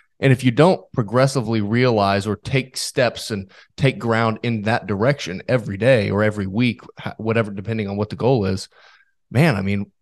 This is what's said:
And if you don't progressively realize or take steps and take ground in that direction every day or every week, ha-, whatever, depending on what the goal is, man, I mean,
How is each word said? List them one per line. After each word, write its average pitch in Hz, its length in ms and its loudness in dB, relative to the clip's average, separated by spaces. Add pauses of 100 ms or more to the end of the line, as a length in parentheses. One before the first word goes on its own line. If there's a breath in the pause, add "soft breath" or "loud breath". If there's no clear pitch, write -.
(200 soft breath)
And 135 120 4
if 127 120 2
you 127 80 4
don't 156 300 4 (120)
progressively 113 680 0
realize 104 640 2
or 104 80 -2
take - 420 -4
steps - 540 -2
and 98 180 -8 (260 loud breath)
take 131 240 0
ground 113 440 0
in 117 200 -2
that 110 240 -2
direction 104 600 -2
every 107 300 -2
day 117 340 2
or 101 120 2
every 101 240 -2
week, 110 340 -2 (180)
ha-, - 180 -10
whatever, 110 340 -2
depending 104 380 -6
on 101 80 -6
what 104 120 -4
the - 60 -10
goal 110 300 0
is, 95 240 -4 (640 soft breath)
man, 131 240 2
I 98 60 -2
mean, 101 300 -4 (100)